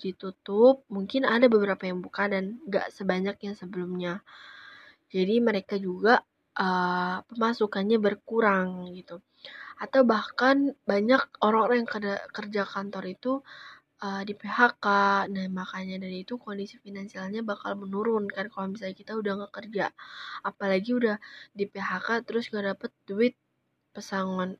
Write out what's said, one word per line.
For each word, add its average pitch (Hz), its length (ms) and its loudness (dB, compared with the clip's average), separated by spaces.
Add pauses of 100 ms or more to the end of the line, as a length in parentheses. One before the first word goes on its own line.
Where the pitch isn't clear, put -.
ditutup, 202 880 4
mungkin 208 400 -2
ada 240 240 6
beberapa 202 320 2
yang 185 160 -4
buka 202 320 -4
dan 196 320 -4
nggak 202 240 -2
sebanyak 190 560 -2
yang 202 80 -6
sebelumnya. 180 720 -6 (880)
Jadi 190 320 2
mereka 208 320 0
juga, 196 480 2 (320)
eh, 180 600 0 (120)
pemasukannya 226 720 0
berkurang 196 960 0
gitu. 180 240 -16 (560)
Atau 240 320 4
bahkan 262 640 4 (160)
banyak 208 320 4 (240)
orang-orang 220 400 4
yang 226 80 -8
kerja, 208 240 -4 (160)
kerja 208 320 -4
kantor 196 480 -8
itu, 254 200 -4 (680)
eh, 196 240 -6
di 208 80 -6
P 208 160 -12
H 240 320 2
K. - 60 -4 (420)
Nah, 190 240 -4
makanya 190 480 -8
dari 185 240 -8
itu 247 160 -10
kondisi 202 400 -10
finansialnya 196 640 -8
bakal 202 320 -6
menurun 202 560 -2
kan 196 160 -6
kalau 190 240 -6
misalnya 190 240 -10
kita 208 160 -14
udah 208 320 -4
nggak - 160 -16
kerja. 208 320 -4 (480)
Apalagi 196 560 0
udah 220 240 0 (320)
di 202 160 -4
P - 80 -18
H 190 240 -4
K - 80 -6 (160)
terus 233 240 -4
nggak 202 240 -4
dapet - 180 -10 (140)
duit 214 320 0 (560)
pesangon. 190 680 -4